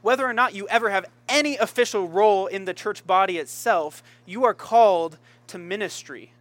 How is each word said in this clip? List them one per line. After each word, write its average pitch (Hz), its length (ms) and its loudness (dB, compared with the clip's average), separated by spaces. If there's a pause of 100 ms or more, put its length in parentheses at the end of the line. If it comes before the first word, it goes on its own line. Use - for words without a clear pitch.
whether 254 220 2
or 247 80 -4
not 233 220 0
you 196 140 -10
ever 226 220 0
have 190 140 0 (240)
any 294 280 0
official 214 520 -2
role 196 380 2
in 190 180 -8
the 185 100 -6
church - 320 -10
body 185 320 2
itself, 160 640 -2 (240)
you 220 180 -4
are 214 100 4
called 185 640 4 (280)
to 185 120 -16
ministry 170 840 -10